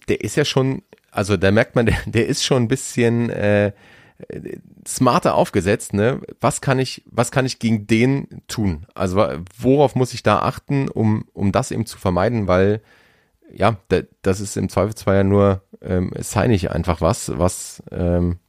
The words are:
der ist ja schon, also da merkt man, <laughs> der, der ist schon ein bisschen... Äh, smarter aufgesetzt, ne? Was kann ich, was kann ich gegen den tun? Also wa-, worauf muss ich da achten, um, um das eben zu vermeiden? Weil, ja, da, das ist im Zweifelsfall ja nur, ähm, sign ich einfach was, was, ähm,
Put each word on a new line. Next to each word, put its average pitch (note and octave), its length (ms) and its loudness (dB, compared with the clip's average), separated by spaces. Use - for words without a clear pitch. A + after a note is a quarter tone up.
der - 140 -2
ist - 160 -4
ja D3 80 2
schon, C3+ 380 0
also G2+ 240 0
da F#2+ 160 2
merkt A2 240 2
man, A#2+ 100 4
<laughs> - 20 2
der, - 180 2
der G#2+ 220 0
ist - 180 -2
schon B2+ 180 2
ein A2 60 0
bisschen... A#2 600 0
Äh, G#2 440 0
smarter C3 480 2
aufgesetzt, G2+ 580 0
ne? A2 280 0
Was C#3+ 220 -2
kann C3 180 0
ich, - 260 -6
was - 260 -2
kann C3 140 0
ich - 140 -6
gegen A2 280 0
den B2+ 600 0
tun? F#2 460 -2
Also F#2 240 -2
wa-, D2+ 220 0
worauf C3 380 2
muss B2+ 180 0
ich A2+ 100 -12
da G#2+ 160 2
achten, - 480 -2
um, A2 460 0
um G2 180 0
das G2 200 -2
eben A2 140 -4
zu - 120 -14
vermeiden? G2+ 500 0
Weil, G2 340 2
ja, G#2 260 0
da, F2+ 120 2
das F#2+ 180 0
ist G2+ 160 -10
im G2 140 -2
Zweifelsfall G2+ 480 0
ja G2 80 4
nur, G2 380 4
ähm, F#2 380 -2
sign - 320 0
ich F#2+ 200 2
einfach E2+ 300 -2
was, D#2+ 360 -2
was, - 540 -4
ähm, F2 460 0